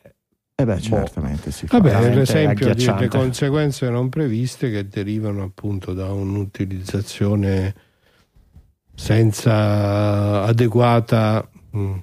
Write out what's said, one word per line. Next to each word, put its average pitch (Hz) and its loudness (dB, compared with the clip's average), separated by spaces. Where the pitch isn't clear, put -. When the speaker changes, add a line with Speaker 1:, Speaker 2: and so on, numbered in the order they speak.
Speaker 1:
Eh 139 2
beh, 110 0
Speaker 2:
boh. 90 -4
Speaker 1:
certamente 87 -4
sì. - -10
Speaker 3:
Vabbè, 208 6
Speaker 2:
Veramente 120 4
Speaker 3:
l'esempio 139 2
di, - 2
Speaker 2:
agghiacciante. 113 0
Speaker 3:
le - 0
conseguenze 139 0
non 123 0
previste 127 -2
che 101 -4
derivano 101 -4
appunto 95 -8
da 95 -6
un'utilizzazione 98 -2
senza 104 0
adeguata, 113 2
mm, 98 -4